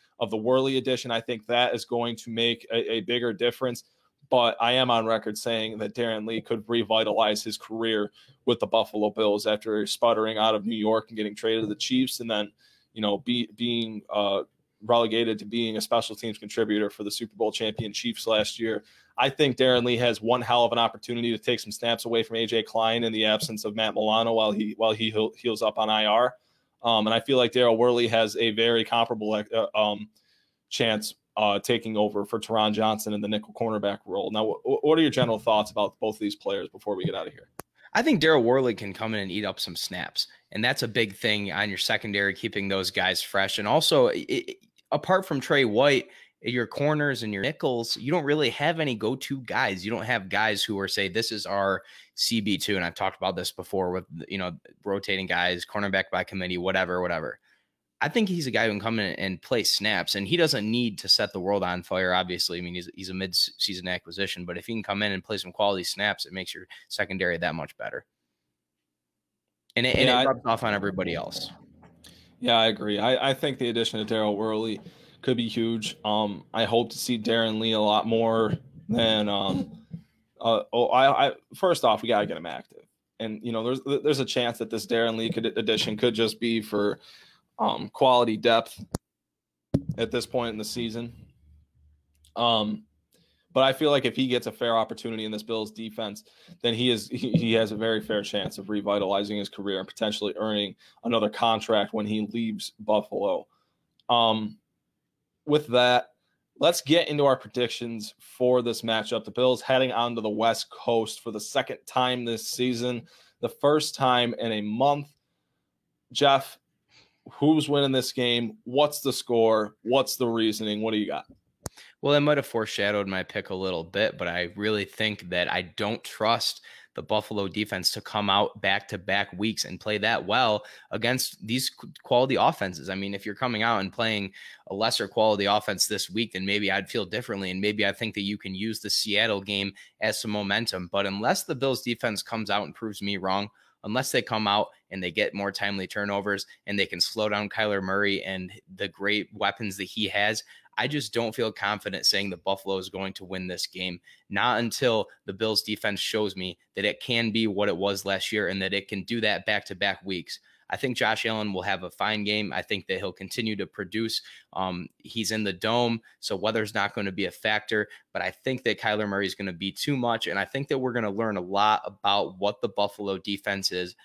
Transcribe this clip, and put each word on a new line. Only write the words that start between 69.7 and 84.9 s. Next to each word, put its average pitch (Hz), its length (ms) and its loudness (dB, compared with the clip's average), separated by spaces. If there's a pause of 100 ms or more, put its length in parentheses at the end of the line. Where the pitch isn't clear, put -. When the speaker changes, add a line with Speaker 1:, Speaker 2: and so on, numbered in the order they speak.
Speaker 2:
And 123 100 4
it, 127 80 2
and 131 120 6
Speaker 1:
Yeah, 123 120 6
Speaker 2:
it 131 40 4
Speaker 1:
I - 20 2
Speaker 2:
rubs 127 200 0
off 113 180 2
on 107 100 2
everybody 92 420 -2
else. - 340 -8 (920)
Speaker 1:
Yeah, 120 160 6
I 113 100 6
agree. 104 320 0
I, 127 300 4
I 135 40 4
think 139 260 -2
the 120 100 0
addition 113 320 0
of 107 60 -4
Daryl 107 280 2
Worley 110 460 -2 (400)
could 127 160 0
be 117 100 0
huge. 113 560 -2
Um, 104 400 0 (100)
I 113 120 2
hope 117 260 2
to - 60 -12
see 120 200 -2
Darren 113 440 0
Lee 113 100 0
a 110 80 2
lot 107 260 4
more 113 480 2 (360)
than, 110 400 2
um, 98 420 -2 (680)
uh, 113 220 4 (100)
oh, 120 140 4
I, 135 420 6
I, - 20 0 (240)
first 175 300 2
off, 110 160 4
we 117 80 -2
gotta 104 180 2
get 82 100 -6
him 82 80 -10
active. - 380 -12 (380)
And, 110 200 -6
you 117 120 -4
know, 113 100 0
there's, 131 400 0
there's 139 160 4
a 127 60 0
chance 120 320 0
that 110 120 -6
this 110 160 -4
Darren 117 300 2